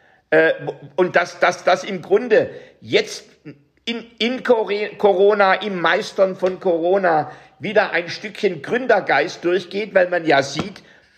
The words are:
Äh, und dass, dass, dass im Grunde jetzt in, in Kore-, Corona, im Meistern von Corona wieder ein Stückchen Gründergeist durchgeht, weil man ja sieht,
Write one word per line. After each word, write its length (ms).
Äh, 220
und 200
dass, 240
dass, 240
dass 200
im 180
Grunde 480
jetzt 440
in, 180
in 260
Kore-, 540
Corona, 580
im 240
Meistern 580
von 220
Corona 720
wieder 320
ein 180
Stückchen 540
Gründergeist 840
durchgeht, 480
weil 160
man 160
ja 160
sieht, 400